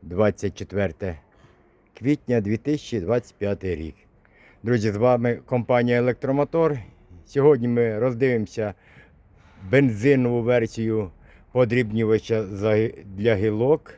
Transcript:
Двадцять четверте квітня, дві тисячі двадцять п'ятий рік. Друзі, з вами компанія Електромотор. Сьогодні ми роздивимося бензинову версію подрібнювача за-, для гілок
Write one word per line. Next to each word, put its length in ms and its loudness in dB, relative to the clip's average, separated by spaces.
Двадцять 560 -2
четверте 600 -6
квітня, 420 -2
дві 160 -2
тисячі 440 -6
двадцять 360 -4
п'ятий 400 -6
рік. 180 -12
Друзі, 280 0
з 60 -4
вами 380 2
компанія 640 0
Електромотор. 800 -2
Сьогодні 420 4
ми 300 0
роздивимося 760 -2
бензинову 720 2
версію 680 0
подрібнювача 920 2
за-, 440 0
для 300 0
гілок 640 0